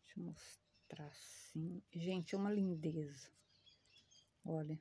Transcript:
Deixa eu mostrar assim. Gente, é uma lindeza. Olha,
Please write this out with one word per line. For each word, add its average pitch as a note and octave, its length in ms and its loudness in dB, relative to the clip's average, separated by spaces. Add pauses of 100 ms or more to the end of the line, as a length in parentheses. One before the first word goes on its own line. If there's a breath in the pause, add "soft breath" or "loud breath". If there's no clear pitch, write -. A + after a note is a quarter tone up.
Deixa - 160 -10
eu F3 40 -2
mostrar - 840 -10
assim. - 720 -6 (100)
Gente, F3+ 440 2
é - 20 4
uma G3+ 140 4
lindeza. D#3+ 800 2 (1120)
Olha, D#3 360 0